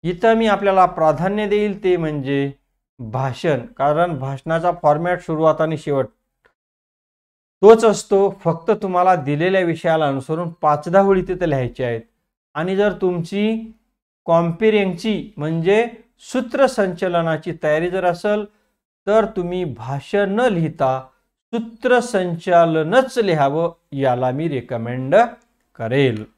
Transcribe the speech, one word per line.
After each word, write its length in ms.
इथं 300
मी 140
आपल्याला 380
प्राधान्य 640
देईल 360
ते 140
म्हणजे 540
भाषण, 680
कारण 520
भाषणाचा 540
फॉरमॅट 380
सुरुवात 420
आणि 160
शेवट 280
तोच 240
असतो, 440
फक्त 420
तुम्हाला 440
दिलेल्या 460
विषयाला 460
अनुसरून 420
पाच 400
दहा 140
ओळी 180
तिथं 240
लिहायच्या 420
आहेत. 140
आणि 220
जर 180
तुमची 760
कॉम्पेअरिंगची 1120
म्हणजे 500
सूत्रसंचलनाची 1300
तयारी 260
जर 160
असेल 400
तर 180
तुम्ही 380
भाषण 720
न 40
लिहिता 680
सूत्रसंचालनच 1600
लिहावं, 560
याला 400
मी 160
रेकमेंड 680
करेल. 480